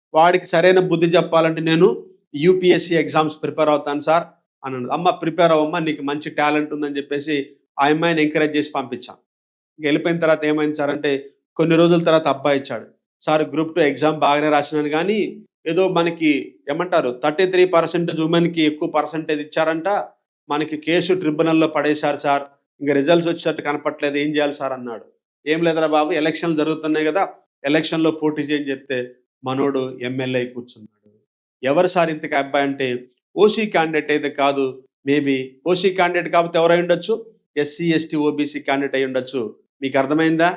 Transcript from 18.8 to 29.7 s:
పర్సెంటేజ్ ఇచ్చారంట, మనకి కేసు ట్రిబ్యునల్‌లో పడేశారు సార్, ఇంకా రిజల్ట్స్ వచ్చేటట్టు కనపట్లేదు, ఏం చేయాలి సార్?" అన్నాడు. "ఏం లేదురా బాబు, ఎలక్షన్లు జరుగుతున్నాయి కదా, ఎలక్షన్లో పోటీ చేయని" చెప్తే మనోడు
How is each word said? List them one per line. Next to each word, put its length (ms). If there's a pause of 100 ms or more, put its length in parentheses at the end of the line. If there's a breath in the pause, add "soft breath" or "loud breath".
పర్సెంటేజ్ 520
ఇచ్చారంట, 480 (600)
మనకి 280
కేసు 360
ట్రిబ్యునల్‌లో 540
పడేశారు 500
సార్, 260 (380)
ఇంకా 120
రిజల్ట్స్ 360
వచ్చేటట్టు 320
కనపట్లేదు, 560
ఏం 180
చేయాలి 180
సార్?" 200
అన్నాడు. 320 (400)
"ఏం 180
లేదురా 240
బాబు, 240
ఎలక్షన్లు 440
జరుగుతున్నాయి 500
కదా, 180 (420)
ఎలక్షన్లో 460
పోటీ 300
చేయని" 280
చెప్తే 280 (460)
మనోడు 560